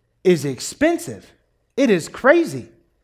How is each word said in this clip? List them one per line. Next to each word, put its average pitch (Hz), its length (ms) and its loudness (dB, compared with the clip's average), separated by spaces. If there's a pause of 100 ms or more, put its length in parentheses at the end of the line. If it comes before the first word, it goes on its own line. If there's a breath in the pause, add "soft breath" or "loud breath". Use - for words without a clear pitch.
(240)
is 165 220 2
expensive. 135 880 -4 (420)
It - 140 2
is 175 180 0
crazy. 247 600 0 (340)